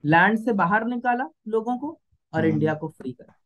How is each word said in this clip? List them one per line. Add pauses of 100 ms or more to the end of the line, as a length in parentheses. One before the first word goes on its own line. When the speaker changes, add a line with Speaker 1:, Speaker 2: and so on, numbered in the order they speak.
Speaker 1:
लैंड
से
बाहर
निकाला (180)
लोगों
को (320)
और
Speaker 2:
हम्म।
Speaker 1:
इंडिया
को
फ्री
करा।